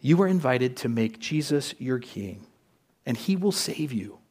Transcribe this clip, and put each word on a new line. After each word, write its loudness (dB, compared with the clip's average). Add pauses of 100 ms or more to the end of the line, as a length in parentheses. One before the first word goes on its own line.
You 6
are 6
invited 2
to -4
make 0
Jesus -2
your -2
king, -10 (580)
and -2
he 0
will 2
save -4
you. -6 (120)